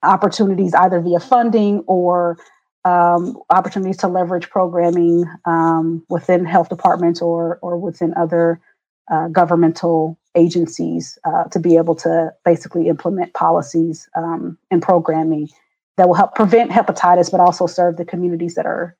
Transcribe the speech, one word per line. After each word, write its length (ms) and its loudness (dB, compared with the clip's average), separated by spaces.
opportunities 720 0
either 260 2
via 180 0
funding 680 0
or, 500 0
um, 520 2
opportunities 480 0
to 100 -2
leverage 420 -4
programming, 760 0
um, 640 0
within 360 0
health 240 0
departments 520 0
or, 400 -4
or 160 -6
within 380 -6
other, 460 0
uh, 180 -2
governmental 880 0
agencies, 920 -2
uh, 200 -2
to 140 -4
be 180 4
able 180 2
to 380 -2
basically 440 0
implement 460 -4
policies, 840 -2
um, 420 -8
and 100 2
programming 680 0
that 120 4
will 80 4
help 180 2
prevent 380 2
hepatitis, 580 2
but 100 -2
also 280 2
serve 300 -2
the 80 -8
communities 500 -6
that 100 -4
are 340 -8